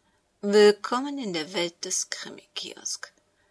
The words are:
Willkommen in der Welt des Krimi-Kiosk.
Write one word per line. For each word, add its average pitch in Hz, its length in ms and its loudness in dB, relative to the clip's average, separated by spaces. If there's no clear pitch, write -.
Willkommen 214 760 4
in 214 140 -6
der 165 200 -6
Welt 175 320 -4
des - 240 -4
Krimi-Kiosk. - 1040 -12